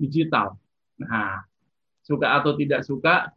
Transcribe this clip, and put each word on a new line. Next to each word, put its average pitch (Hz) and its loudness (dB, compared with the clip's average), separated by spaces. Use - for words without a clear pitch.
digital. 139 0
Nah, 101 -4
suka 139 0
atau 147 0
tidak 139 0
suka, 160 0